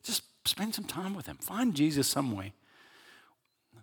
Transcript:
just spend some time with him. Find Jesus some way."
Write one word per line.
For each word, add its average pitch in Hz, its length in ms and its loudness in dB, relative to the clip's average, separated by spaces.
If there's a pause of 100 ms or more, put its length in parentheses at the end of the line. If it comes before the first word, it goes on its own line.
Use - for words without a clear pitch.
just - 220 -2 (240)
spend 214 280 -2
some 208 100 -6
time 180 280 -4
with 180 120 -8
him. 71 160 -10
Find 220 340 2
Jesus 143 320 4
some 139 240 0
way." 98 220 -4 (1300)